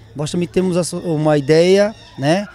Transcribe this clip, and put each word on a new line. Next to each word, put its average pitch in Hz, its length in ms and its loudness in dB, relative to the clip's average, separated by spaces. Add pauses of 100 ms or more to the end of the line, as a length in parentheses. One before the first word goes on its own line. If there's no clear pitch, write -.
(140)
nós 147 160 -8
também 175 160 -4
temos 185 300 -2
a 175 80 -2
so-, 175 160 -10
uma 151 360 0
ideia, 175 560 4 (240)
né, 165 380 -2